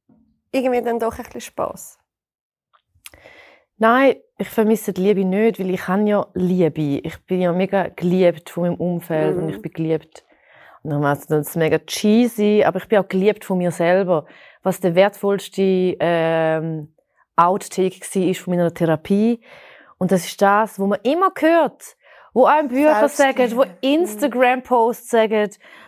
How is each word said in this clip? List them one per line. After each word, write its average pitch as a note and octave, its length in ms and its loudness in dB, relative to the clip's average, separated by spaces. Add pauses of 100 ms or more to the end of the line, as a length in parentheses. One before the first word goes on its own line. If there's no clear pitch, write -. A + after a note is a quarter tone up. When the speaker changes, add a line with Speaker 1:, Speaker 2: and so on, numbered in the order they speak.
(520)
Speaker 1:
irgendwie B3 300 -2
dann A#3 180 -4
doch A3+ 180 -4
ein B3 80 -12
bisschen - 160 -16
Spass? - 560 -10 (1800)
Speaker 2:
Nein, A#3+ 380 2 (220)
ich - 120 -8
vermisse A3 420 0
die F#3 100 -4
Liebe G3 220 2
nicht, G#3 360 0
weil F#3+ 100 -4
ich F3+ 180 -6
habe G3 160 0
ja G#3 300 0
Liebe. E3 680 0
Ich - 220 -12
bin F#3 160 -2
ja F3 120 0
mega F#3 360 -2
geliebt F3 600 0
von F3 140 -6
meinem F3 160 -2
Umfeld E3 580 -2
Speaker 1:
Mhm. - 60 -4
Speaker 2:
und D#3+ 60 -4
ich - 120 -8
bin D#3+ 100 -12
geliebt. D#3+ 540 -6 (580)
Und D3+ 60 -8
dann D3 140 -2
ist C#3+ 260 -2
das D3+ 260 -2
mega D#3+ 240 0
cheesy, G#3+ 840 2
aber E3+ 140 0
ich - 80 -18
bin A3 100 2
auch F#3+ 100 0
geliebt G3+ 380 0
von F#3 140 -4
mir F3+ 120 -2
selber. F3 540 0 (380)
Was F#3 160 -2
der E3+ 160 0
wertvollste, F#3+ 1040 0
ähm, D#3+ 960 -2 (420)
Outtake F#3 680 0
war, - 280 -4
ist F#3 120 -2
von F3+ 140 -4
meiner E3+ 180 0
Therapie. G3+ 680 0 (580)
Und F#3 120 0
das F3+ 140 0
ist - 160 -6
das, G3+ 380 2
wo G3 80 -2
man G3 160 -2
immer E4+ 340 0
hört, D#4+ 580 0 (380)
wo B3 120 6
einem D4 240 4
Bücher D4 400 2
sagen, C4+ 280 2 (180)
wo C4 80 4
Speaker 1:
Selbstliebe. - 40 0
Mhm. F#3 80 -16 (260)
Speaker 2:
Instagram-Posts B3 1080 0
sagen, G#3+ 400 2 (380)